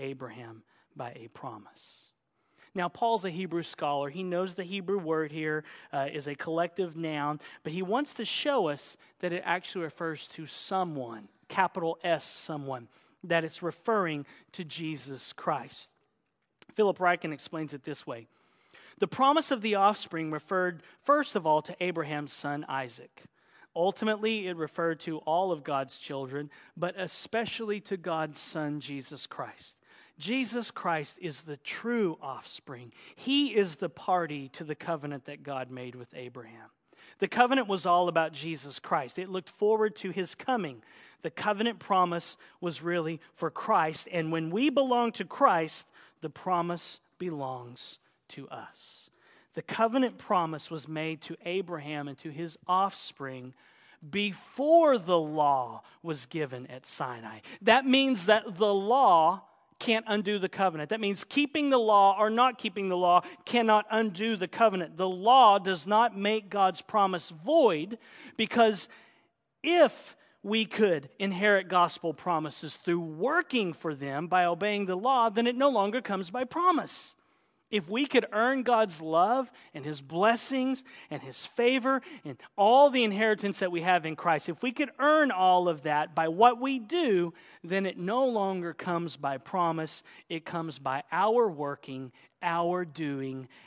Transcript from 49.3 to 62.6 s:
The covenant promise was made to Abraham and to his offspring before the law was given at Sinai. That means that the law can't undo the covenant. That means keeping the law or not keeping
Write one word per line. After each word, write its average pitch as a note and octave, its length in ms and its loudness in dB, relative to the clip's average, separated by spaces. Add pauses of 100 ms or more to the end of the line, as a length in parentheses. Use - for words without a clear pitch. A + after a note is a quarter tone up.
The D#3+ 80 -8
covenant A3+ 560 0
promise E3 520 -2
was D3+ 160 -10
made D#3 360 -8
to - 240 -14
Abraham D#3 640 -6
and C3+ 100 -14
to D#3+ 100 -14
his D#3 280 -10 (100)
offspring C3+ 840 -4 (560)
before C4 880 4
the F3 200 2
law C#3+ 640 0 (220)
was D3+ 220 -6
given C3 420 -8
at B2+ 180 -16
Sinai. A2+ 540 -8 (220)
That A#3 240 6
means C4 400 4
that G#3 320 4
the G#3 160 4
law G3 680 6 (360)
can't A3+ 300 0
undo G#3 300 0
the F#3 100 -2
covenant. D#3+ 400 -2
That A3 100 -2
means G3+ 240 -2
keeping C#4+ 460 0
the C4 100 6
law G3+ 400 6
or G#3+ 100 4
not A#3+ 280 4
keeping G3 320 -4